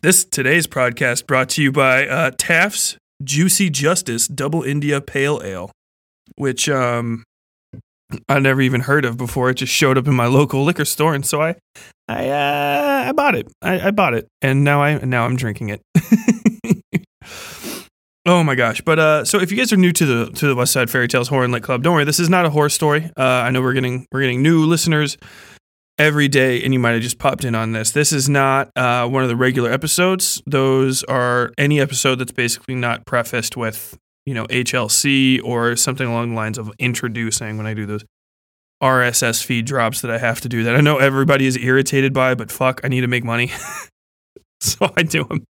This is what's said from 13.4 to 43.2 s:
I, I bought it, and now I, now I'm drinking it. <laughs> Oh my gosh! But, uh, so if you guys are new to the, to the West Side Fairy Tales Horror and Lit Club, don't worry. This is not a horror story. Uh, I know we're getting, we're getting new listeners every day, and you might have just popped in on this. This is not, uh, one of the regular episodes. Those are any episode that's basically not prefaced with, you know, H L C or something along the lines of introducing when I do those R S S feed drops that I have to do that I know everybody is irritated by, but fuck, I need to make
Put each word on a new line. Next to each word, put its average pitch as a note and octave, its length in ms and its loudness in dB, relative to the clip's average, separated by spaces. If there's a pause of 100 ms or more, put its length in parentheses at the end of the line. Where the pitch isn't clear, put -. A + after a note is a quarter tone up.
I, F3+ 260 0
I G3+ 40 2
bought F#3+ 220 2
it, - 140 -2 (140)
and C3+ 240 4
now C#3+ 180 4
I, D3 220 2
now B2 180 2
I'm B2 140 0
drinking A2+ 320 -4
it. G#2 160 -8
<laughs> - 1200 0 (1200)
Oh F3 180 4
my C#3+ 120 2
gosh! A#2 260 0
But, D#3+ 180 2
uh, D#3 240 4
so G3+ 160 0
if F#3 120 0
you G3+ 60 -2
guys B3+ 140 0
are G#3+ 60 4
new F3+ 160 6
to E3 120 2
the, A#2+ 260 0
to - 160 -2
the C3+ 80 2
West B2 180 0
Side B2+ 160 0
Fairy B2 180 0
Tales A#2+ 220 -2
Horror C3 160 0
and B2 80 -2
Lit A#2 100 -6
Club, B2+ 180 -4
don't E3+ 120 2
worry. D3+ 100 4
This D3 160 0
is E3+ 100 0
not F3+ 160 4
a D#3+ 40 2
horror D3 200 2
story. D#3 480 0
Uh, C3 60 -2
I B2+ 280 0
know B2+ 100 0
we're B2+ 120 0
getting, B2+ 380 -2
we're C3+ 100 -2
getting B2+ 200 0
new D#3+ 240 4
listeners D#3+ 520 0 (840)
every D3 280 4
day, C3 360 2
and C3 100 0
you B2+ 60 2
might A#2 140 2
have A#2 100 0
just A#2 160 -6
popped - 240 -2
in A#2+ 100 -2
on A2+ 200 -2
this. A2 180 -4
This D3 200 0
is C3+ 160 0
not, C3+ 480 2
uh, B2 320 0
one C3 140 0
of B2+ 80 0
the A#2 60 0
regular B2 360 2
episodes. F3 760 0
Those C3+ 560 2
are B2 520 0
any D3 240 2
episode C3+ 360 0
that's B2 160 -6
basically A#2+ 420 -4
not A#2+ 320 -4
prefaced A#2+ 500 -4
with, A2+ 400 -8 (300)
you C#3 80 -6
know, A2+ 160 -6
H B2 240 -2
L B2 160 -2
C C3+ 520 2
or A#2+ 340 -2
something C3 320 -2
along A#2 240 -4
the A#2 40 -6
lines A2 220 -6
of G#2+ 220 -10
introducing A#2 800 -4
when G#2+ 100 -6
I A2 80 -6
do G#2 100 -6
those G#2 180 -8 (800)
R C3 220 4
S A#2+ 180 0
S A#2 220 -2
feed A#2 220 -2
drops A#2 360 -2
that B2 80 -6
I A2+ 80 -2
have A#2 240 -2
to B2+ 80 -8
do A#2 140 -2
that A#2 120 2
I C#3+ 60 6
know D3 160 4
everybody C3+ 480 4
is B2+ 120 2
irritated C3 540 2
by, C3 220 2
but A#2+ 160 -6
fuck, C3 340 -2
I - 40 -4
need B2+ 140 0
to B2 60 0
make B2 160 0